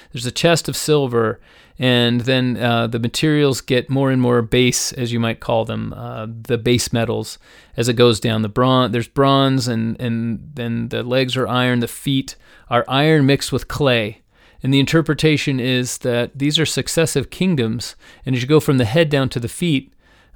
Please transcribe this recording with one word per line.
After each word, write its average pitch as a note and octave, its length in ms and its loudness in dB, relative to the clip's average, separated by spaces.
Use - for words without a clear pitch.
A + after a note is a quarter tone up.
there's B2 140 -8
a A#2+ 60 -6
chest - 360 2
of C#3 80 -6
silver, A#2+ 640 0
and A#2+ 440 2
then, B2+ 340 0
uh, A#2 320 0
the A#2+ 100 -4
materials C#3+ 600 0
get - 280 0
more C3+ 220 2
and C3 100 2
more B2 220 2
base, B2 500 2
as A#2+ 200 -6
you A#2 80 -2
might A2+ 200 -2
call A2+ 240 0
them, A2 280 -8
uh, A#2 360 -12
the A2+ 300 -4
base B2 340 0
metals, A2+ 460 -4
as A#2+ 120 -2
it B2 60 0
goes A#2 240 4
down. A2+ 240 -2
The A2 60 -2
bron-, B2+ 420 2
there's A#2 180 -2
bronze, C3+ 600 2
and, A2+ 320 -4
and A#2 540 -6
then A#2 340 -6
the A#2 160 -4
legs B2+ 320 -2
are B2+ 100 -2
iron, B2 320 0
the A#2 100 -2
feet C3+ 460 -4
are B2 200 0
iron D3 360 4
mixed C3+ 280 0
with B2+ 160 -4
clay. A#2+ 540 0
And C3 100 2
the C#3 60 4
interpretation D3+ 800 0
is B2 380 -2
that A#2+ 380 -2
these D3 220 0
are D#3 80 0
successive - 640 -2
kingdoms, B2 640 -2
and C3 100 -2
as A#2+ 80 -2
you B2+ 60 -4
go D3+ 100 6
from C#3+ 200 2
the B2+ 60 2
head D3+ 260 2
down C3+ 180 0
to - 100 -6
the - 100 -6
feet, D#3 440 -2